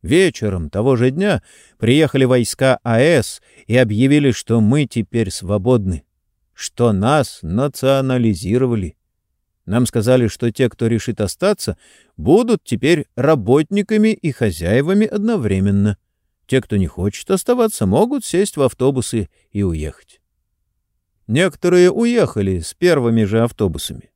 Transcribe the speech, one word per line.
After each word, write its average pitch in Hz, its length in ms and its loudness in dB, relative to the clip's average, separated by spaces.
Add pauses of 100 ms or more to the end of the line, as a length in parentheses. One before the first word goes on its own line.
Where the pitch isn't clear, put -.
Вечером 104 680 0
того 123 260 0
же 123 160 2
дня 175 320 -2 (340)
приехали 135 480 2
войска 127 580 0
А 117 160 0
С 147 420 0 (260)
и 120 100 2
объявили, 131 540 2
что 113 280 -2
мы 131 260 2
теперь 113 440 -4
свободны, 95 720 -2 (500)
что - 380 -4
нас 120 520 -2
национализировали. 120 1500 -2 (720)
Нам 113 200 0
сказали, 120 420 2
что 117 240 -4
те, 123 180 0
кто - 180 -4
решит 113 340 -4
остаться, 180 560 -4 (400)
будут 185 460 2
теперь 147 420 0 (100)
работниками 156 920 0
и 170 220 -4
хозяевами 123 720 0
одновременно. 104 920 -2 (500)
Те, 131 140 0
кто 104 160 -4
не 92 100 0
хочет - 420 -6
оставаться, 226 560 0
могут 220 400 0
сесть 190 320 -2
в 143 40 0
автобусы 127 680 -2 (220)
и 101 100 -4
уехать. 80 580 -6 (1080)
Некоторые 180 640 2
уехали 143 680 0
с - 140 -12
первыми 120 500 2
же 107 200 0
автобусами. - 720 -6